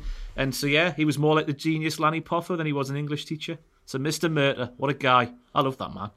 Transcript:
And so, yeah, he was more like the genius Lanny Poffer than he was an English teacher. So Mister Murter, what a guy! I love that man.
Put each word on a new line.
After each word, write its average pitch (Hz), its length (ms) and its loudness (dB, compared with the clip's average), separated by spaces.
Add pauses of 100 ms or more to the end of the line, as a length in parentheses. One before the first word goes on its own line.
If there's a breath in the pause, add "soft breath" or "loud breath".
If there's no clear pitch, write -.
(380 soft breath)
And 131 180 -2
so, 147 100 -4
yeah, 151 300 2
he 156 80 0
was 143 160 2
more 156 160 4
like 156 100 2
the 151 80 -2
genius 156 460 -2
Lanny 160 220 2
Poffer 170 360 -4
than 160 80 -4
he 151 80 0
was 139 160 -2
an 139 60 -4
English 147 300 -4
teacher. 156 320 -8 (280)
So - 140 -8
Mister 156 300 0
Murter, 139 480 2
what 135 120 0
a 147 40 0
guy! 127 360 4 (240)
I 139 80 2
love 135 180 0
that 92 140 -6
man. 101 240 -8